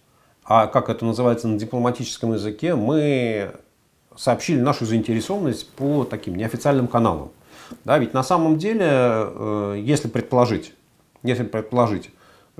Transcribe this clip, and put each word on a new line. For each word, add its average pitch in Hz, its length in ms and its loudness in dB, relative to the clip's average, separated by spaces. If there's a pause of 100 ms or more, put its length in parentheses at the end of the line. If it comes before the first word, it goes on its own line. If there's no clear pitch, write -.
(480)
А 110 200 6
как 120 220 0
это 113 140 -4
называется 113 440 0
на 107 100 0
дипломатическом 120 760 -2
языке, 107 420 -2
мы 123 720 0 (640)
сообщили 131 440 0
нашу 131 260 0
заинтересованность 113 840 -2
по 143 320 0
таким 104 320 -8
неофициальным 123 500 0
каналам. 98 440 0 (540)
Да, 143 140 4
ведь 120 160 -2
на 131 80 0
самом 160 340 2
деле, 202 320 0
э, 107 960 0
если 139 220 0
предположить, 117 640 0 (520)
если 120 180 0
предположить, 110 680 0 (500)